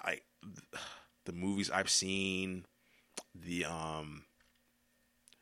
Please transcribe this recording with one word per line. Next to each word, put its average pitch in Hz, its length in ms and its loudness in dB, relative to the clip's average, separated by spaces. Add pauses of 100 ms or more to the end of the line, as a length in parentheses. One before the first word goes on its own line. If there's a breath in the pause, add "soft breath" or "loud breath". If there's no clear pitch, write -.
I, - 180 0 (1040 loud breath)
the - 80 -4
movies 95 380 2
I've 95 200 4
seen, 95 760 2 (680 soft breath)
the, 87 320 -2
um, 78 580 -4 (1160 loud breath)